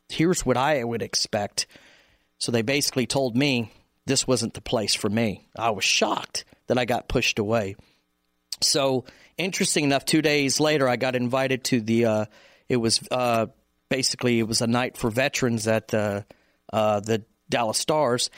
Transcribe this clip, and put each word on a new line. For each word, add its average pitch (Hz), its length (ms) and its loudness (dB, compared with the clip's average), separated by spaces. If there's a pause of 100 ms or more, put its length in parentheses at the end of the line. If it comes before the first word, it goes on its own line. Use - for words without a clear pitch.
Here's 165 360 0
what 123 120 2
I 135 260 0
would 117 180 -4
expect." - 640 -4 (760)
So - 120 -4
they 117 100 2
basically 139 460 0
told 131 280 -2
me 127 360 0 (340)
this 135 220 0
wasn't 120 260 0
the - 80 -14
place 110 340 -2
for 107 140 -2
me. 110 380 -2 (100)
I 113 140 0
was 95 120 -4
shocked - 640 -2 (220)
that 120 100 2
I 123 80 0
got 117 220 -2
pushed - 320 0
away. 104 360 -2 (840)
So 135 440 0 (320)
interesting 180 480 -2
enough, 139 200 2
two 160 160 4
days 147 380 2
later, 151 280 2
I 123 80 2
got 127 200 -2
invited 131 500 0
to 127 160 2
the, 113 240 2
uh, 107 200 2 (440)
it 127 80 2
was, 113 220 0 (120)
uh, 120 360 0 (420)
basically 127 500 0
it 110 80 0
was 110 140 0
a 117 60 0
night 120 300 0
for 123 140 0
veterans 117 560 0
at 110 220 0
the, 104 360 0 (480)
uh, 107 260 2
the 107 240 -2 (260)
Dallas 113 280 0
Stars, 143 600 0